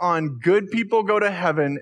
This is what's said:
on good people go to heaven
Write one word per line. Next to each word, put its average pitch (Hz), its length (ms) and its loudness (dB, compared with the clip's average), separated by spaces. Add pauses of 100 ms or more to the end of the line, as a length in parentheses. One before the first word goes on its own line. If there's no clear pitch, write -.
on 160 380 -2
good 196 320 2
people 226 320 0
go 208 160 0
to 208 120 2
heaven 156 520 -2